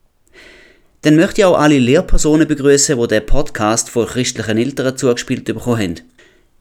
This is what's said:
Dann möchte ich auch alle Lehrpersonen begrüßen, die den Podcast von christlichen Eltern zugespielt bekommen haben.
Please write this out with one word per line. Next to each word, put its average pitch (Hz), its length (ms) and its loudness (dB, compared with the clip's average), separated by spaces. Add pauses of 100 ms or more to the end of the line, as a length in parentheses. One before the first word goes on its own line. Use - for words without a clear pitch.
(1040)
Dann 151 120 4
möchte 196 240 0
ich 202 60 6
auch 180 120 4
alle 147 220 2
Lehrpersonen 151 680 2
begrüßen, 139 500 2
die 117 80 -2
den 107 180 0
Podcast 117 640 0
von 113 180 -2
christlichen 110 500 -4
Eltern 131 400 -4
zugespielt 123 480 -4
bekommen 117 340 -4
haben. 87 220 -6 (600)